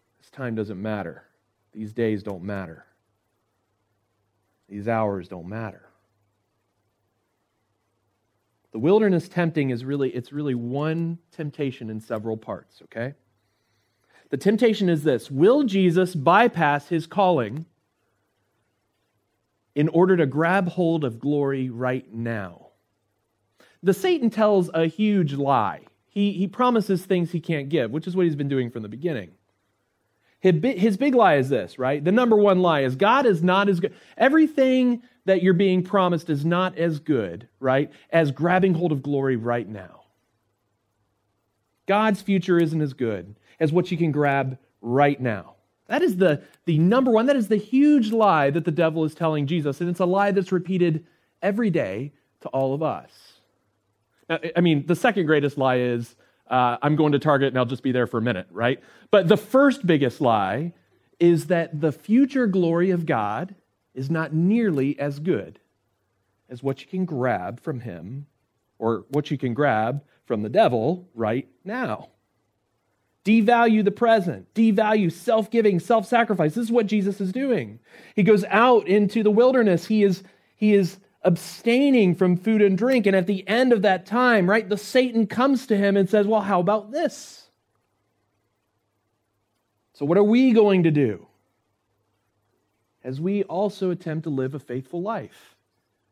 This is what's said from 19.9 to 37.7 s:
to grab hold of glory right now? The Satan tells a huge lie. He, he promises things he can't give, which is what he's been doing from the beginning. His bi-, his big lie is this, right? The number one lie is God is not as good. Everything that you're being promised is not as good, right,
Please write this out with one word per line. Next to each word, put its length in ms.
to 100
grab 440
hold 340
of 160
glory 500
right 440
now? 540
The 100
Satan 360
tells 440
a 120
huge 480
lie. 480
He, 240
he 160
promises 560
things 280
he 100
can't 260
give, 240
which 160
is 80
what 100
he's 120
been 100
doing 220
from 140
the 60
beginning. 420
His 140
bi-, 200
his 220
big 180
lie 220
is 140
this, 280
right? 260
The 80
number 260
one 240
lie 200
is 140
God 300
is 180
not 240
as 140
good. 120
Everything 880
that 180
you're 100
being 300
promised 480
is 120
not 360
as 200
good, 480
right, 320